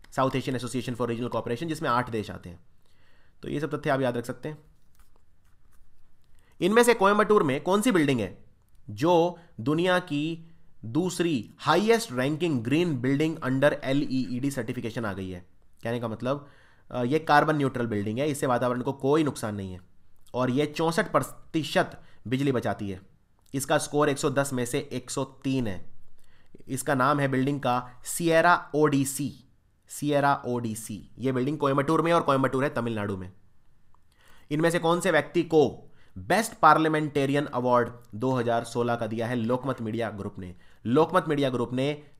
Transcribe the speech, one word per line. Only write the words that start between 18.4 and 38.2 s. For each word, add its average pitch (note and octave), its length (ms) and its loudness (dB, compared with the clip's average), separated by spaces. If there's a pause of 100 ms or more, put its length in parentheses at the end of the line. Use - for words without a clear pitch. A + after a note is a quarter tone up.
वातावरण B2 360 0
को C3+ 120 -2
कोई C#3+ 300 2
नुकसान A2+ 320 -4
नहीं F#2+ 180 -8
है F2+ 80 -14 (520)
और B2+ 160 0
ये C#3 160 2
चौंसठ E3 460 0
प्रतिशत - 920 -2 (260)
बिजली C3+ 240 0
बचाती G#2+ 380 -2
है। F2+ 120 -10 (520)
इसका C#3 240 0
स्कोर D3 320 2
एक C#3 80 0
सौ D3 120 0
दस C#3 240 0
में B2 120 -2
से C3+ 260 -6
एक B2 180 -8
सौ C#3 140 -4
तीन C3 440 -2
है। F2+ 180 -6 (840)
इसका C3+ 280 -2
नाम C#3 240 2
है C#3 80 2
बिल्डिंग C3+ 320 0
का B2 300 -2 (140)
सिएरा E3 720 2
ओडीसी, C#3+ 760 0 (380)
सिएरा C#3+ 580 0
ओडीसी। A2+ 720 -6
ये C3 140 -2
बिल्डिंग C3 260 0
कोयम्बटूर C#3+ 440 2
में E3 100 2
है E3+ 40 6
और E3 60 4
कोयम्बटूर C3+ 420 2
है D3+ 60 0
तमिलनाडु A2 480 -4
में। F#2 140 -12 (1200)
इनमें D#3+ 180 2
से E3+ 100 2
कौन E3 200 2
से F3+ 120 0
व्यक्ति D#3 320 2
को D3+ 420 4 (320)
बेस्ट F3+ 360 0
पार्लियामेंटेरियन D3+ 920 4
अवार्ड B2 440 2 (260)
दो B2+ 160 0